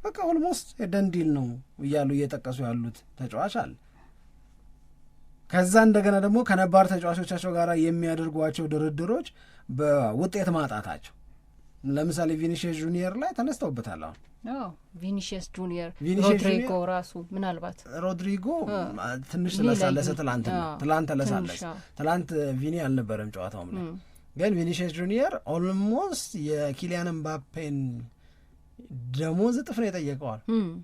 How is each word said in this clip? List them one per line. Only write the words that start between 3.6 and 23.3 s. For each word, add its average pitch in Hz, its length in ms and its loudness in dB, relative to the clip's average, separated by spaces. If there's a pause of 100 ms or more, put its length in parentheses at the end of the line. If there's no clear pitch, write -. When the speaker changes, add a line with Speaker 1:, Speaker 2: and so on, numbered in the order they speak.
Speaker 1:
ከዛ 185 300 4
እንደገና 208 380 8
ደግሞ 208 240 4
ከነባር 190 440 8
ተጫዋቾቻቸው 175 640 -2
ጋር 170 240 2
የሚያደርጓቸው 160 880 0
ድርድሮች 156 600 0 (420)
በውጤት 147 800 2
ማጣታቸው፣ 107 640 -4 (720)
ለምሳሌ 156 500 0
ቪኒሺየስ 165 420 -2
ጁኒየር 175 400 -2
ላይ 339 160 -4
ተነስተውበታል። 127 720 -4
አሁን 80 160 -14 (300)
Speaker 2:
አዎ፣ 254 180 -8 (300)
ቪኒሺየስ 185 540 -6
ጁኒየር፣ 175 460 -6
Speaker 1:
ቪኒሺየስ 190 360 4
Speaker 2:
ሮድሪጎ 202 300 4
Speaker 1:
ጁኒየር 180 240 -2
Speaker 2:
ራሱ 180 240 -4 (200)
ምናልባት 175 480 -6 (200)
Speaker 1:
ሮድሪጎ 185 460 -2 (200)
Speaker 2:
አ፣ 208 120 -4 (460)
Speaker 1:
ትንሽ 180 300 -4
Speaker 2:
ሌላ 208 140 4
Speaker 1:
ተለሳለሰ። 165 380 4
Speaker 2:
ጊዜ 147 120 0
Speaker 1:
ትላንትና፣ 123 420 -2
Speaker 2:
አ፣ 160 180 -2
Speaker 1:
ትላንት 151 320 2
ተለሳለሰ። 104 420 0
Speaker 2:
ትንሽ፣ - 160 -10
አ፣ 165 60 -10 (220)
Speaker 1:
ትላንት 160 340 0 (260)
ቪኒ 151 240 -2
አልነበረም 110 520 -2